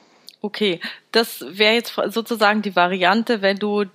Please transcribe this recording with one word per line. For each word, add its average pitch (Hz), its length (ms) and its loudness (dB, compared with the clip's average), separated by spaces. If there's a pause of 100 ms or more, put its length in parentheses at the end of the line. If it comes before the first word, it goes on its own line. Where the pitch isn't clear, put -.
(420)
Okay, 202 380 -2 (320)
das 226 360 -2
wäre 214 260 4
jetzt 233 200 -2 (160)
sozusagen 214 520 0
die 202 140 -4
Variante, 185 680 2
wenn 196 160 2
du 208 260 -2 (120)